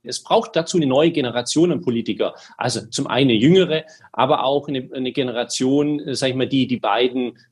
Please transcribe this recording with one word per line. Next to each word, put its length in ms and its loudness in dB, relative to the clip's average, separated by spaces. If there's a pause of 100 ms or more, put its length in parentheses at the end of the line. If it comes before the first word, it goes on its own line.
Es 220 -10
braucht 320 0
dazu 220 0
eine 100 2
neue 240 4
Generation 600 0
an 100 -4
Politiker. 520 -4 (240)
Also 300 -6
zum 180 -6
einen 240 2
jüngere, 540 4 (280)
aber 320 2
auch 240 0
eine, 280 -6
eine 160 -4
Generation, 880 0
äh, 160 -8
sag 140 -2
ich 60 -4
mal, 120 0
die 180 2
die 140 -4
beiden 580 0 (140)